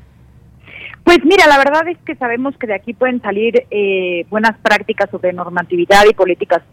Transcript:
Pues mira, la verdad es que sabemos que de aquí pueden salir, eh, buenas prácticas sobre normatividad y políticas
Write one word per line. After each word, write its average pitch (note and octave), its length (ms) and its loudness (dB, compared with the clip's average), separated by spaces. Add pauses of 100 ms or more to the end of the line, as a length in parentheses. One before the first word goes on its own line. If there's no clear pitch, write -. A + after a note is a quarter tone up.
(1040)
Pues F4 220 4
mira, F4+ 220 4
la C#4+ 100 6
verdad C#4+ 320 2
es F4 160 -8
que D#4 120 -10
sabemos B3+ 420 -4
que - 80 -8
de G#3+ 80 -4
aquí G3 180 -10
pueden B3 300 -4
salir, A3 480 -2
eh, F#3 580 -4
buenas G#3+ 300 -2
prácticas G#3 520 -2
sobre F3+ 220 -4
normatividad F3 720 0
y G#3 60 6
políticas F3 480 -2 (120)